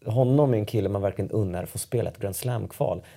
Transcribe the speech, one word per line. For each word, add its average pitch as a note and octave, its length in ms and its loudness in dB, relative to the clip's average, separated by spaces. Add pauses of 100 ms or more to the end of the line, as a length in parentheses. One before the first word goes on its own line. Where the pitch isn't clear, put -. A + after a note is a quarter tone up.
honom C3 480 4
är A2+ 40 2
en G#2+ 80 0
kille G2+ 240 0
man G2+ 120 -2
verkligen G2 300 -2
unnar F#2 320 -2
att F2+ 60 -10
få - 80 -12
spela - 320 -4
ett - 100 -12
Grand G2 160 -4
Slam-kval. G2+ 680 -4 (140)